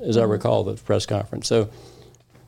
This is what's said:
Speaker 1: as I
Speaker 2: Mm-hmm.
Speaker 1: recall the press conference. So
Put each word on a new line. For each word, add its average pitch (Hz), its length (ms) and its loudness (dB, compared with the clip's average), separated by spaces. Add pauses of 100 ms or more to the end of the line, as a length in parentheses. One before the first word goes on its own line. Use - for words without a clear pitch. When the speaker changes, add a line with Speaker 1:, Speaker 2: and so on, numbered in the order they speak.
Speaker 1:
as 113 120 2
I 117 60 6
Speaker 2:
Mm-hmm. 113 80 2
Speaker 1:
recall 110 320 2
the 98 120 -4
press 107 300 -2
conference. 107 440 -4
So 113 200 2 (800)